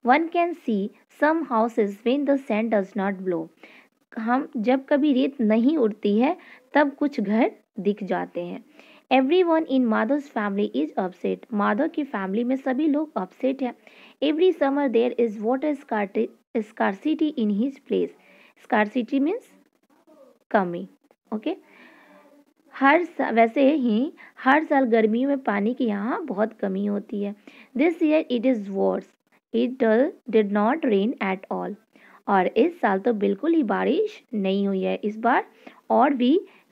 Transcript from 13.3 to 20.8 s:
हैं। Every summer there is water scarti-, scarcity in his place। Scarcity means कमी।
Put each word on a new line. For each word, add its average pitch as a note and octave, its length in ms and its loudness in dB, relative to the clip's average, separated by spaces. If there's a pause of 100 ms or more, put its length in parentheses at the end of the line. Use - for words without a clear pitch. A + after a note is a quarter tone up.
हैं। A#3+ 120 -6 (480)
Every D#4+ 360 2
summer C#4 340 0
there A#3+ 280 0
is A3 260 -2
water C#4 380 -2
scarti-, G#3+ 440 -4 (280)
scarcity B3+ 840 -2
in G#3+ 120 0
his A#3 220 -2
place। - 380 -4 (540)
Scarcity A3 560 -2
means F4+ 240 -2 (1040)
कमी। F#3 380 -2 (460)